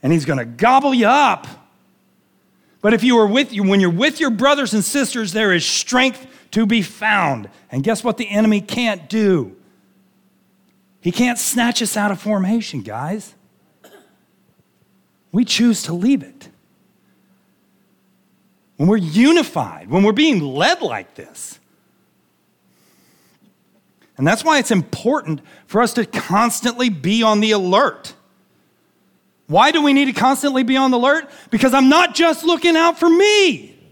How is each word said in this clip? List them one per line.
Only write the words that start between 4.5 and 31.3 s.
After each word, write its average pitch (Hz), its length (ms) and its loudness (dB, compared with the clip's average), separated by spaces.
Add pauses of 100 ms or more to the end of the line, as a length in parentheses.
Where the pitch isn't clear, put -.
and 208 100 0
sisters, 226 500 -4
there 208 200 2
is 170 120 0
strength - 600 -2 (240)
to 226 140 0
be 214 160 2
found. 165 680 -2 (220)
And 135 120 -4
guess 220 200 -2
what 233 140 -4
the 214 120 -8
enemy 208 300 2
can't 208 480 -6
do? 185 480 -2 (1400)
He 175 120 -4
can't 240 280 -2
snatch 233 420 -2
us 220 140 -6
out 208 160 -2
of 185 80 -6
formation, 202 600 -4
guys. 131 520 -10 (2000)
We 226 140 0
choose 233 380 0
to 160 100 -8
leave 233 280 0
it. - 280 -20 (2250)
When 156 120 2
we're 220 80 2
unified, 165 920 0
when 180 140 2
we're 214 80 4
being 247 300 2
led 165 400 -2
like 113 340 -8
this. - 440 -20 (2500)
And 135 100 0
that's 220 160 0
why 311 160 2
it's - 100 -4
important 202 720 -2 (240)
for 208 160 -2
us 233 120 0
to 233 120 -2
constantly 233 840 -2
be 196 340 -2
on 214 160 2
the 220 120 0
alert. 202 640 0 (1300)
Why 220 240 4
do 320 100 0
we 285 120 4
need 277 120 4
to 262 80 -4
constantly 262 480 0
be 262 160 0
on 269 140 2
the 247 60 0
alert? 277 300 0 (220)